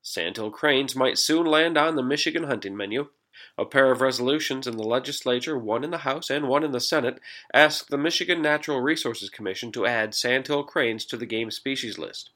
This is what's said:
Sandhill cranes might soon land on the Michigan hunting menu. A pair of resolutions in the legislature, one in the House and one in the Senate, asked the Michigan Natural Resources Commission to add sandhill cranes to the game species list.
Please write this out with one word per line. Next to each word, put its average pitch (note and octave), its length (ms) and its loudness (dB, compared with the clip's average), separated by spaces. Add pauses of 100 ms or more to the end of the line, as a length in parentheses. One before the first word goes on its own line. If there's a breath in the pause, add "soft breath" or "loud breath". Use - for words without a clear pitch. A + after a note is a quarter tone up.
Sandhill G#2 500 -6
cranes C3+ 440 0
might C3 220 2
soon E3 280 2
land D#3+ 320 4
on D#3 200 2
the C3 60 0
Michigan D3+ 400 0
hunting G2+ 340 -4
menu. A2 320 -4 (460 loud breath)
A - 100 -2
pair C3+ 260 6
of B2+ 100 2
resolutions C3 640 0
in A#2 120 -6
the A2 60 -6
legislature, C3 760 -2
one A2+ 240 -2
in D#3+ 80 -6
the E3 80 -4
House C#3+ 320 -4
and C#3+ 160 0
one C#3+ 160 2
in D3 80 -2
the B2 80 -2
Senate, B2+ 400 0 (340 loud breath)
asked D3 380 6
the C#3+ 60 0
Michigan E3+ 440 0
Natural D3+ 400 2
Resources A#2+ 480 -2
Commission G#2 440 -6
to A2+ 120 0
add A2 300 0
sandhill C3 480 0
cranes A#2 420 -2
to - 120 -8
the A#2+ 100 -6
game A2 240 -4
species B2 480 -6
list. - 360 -12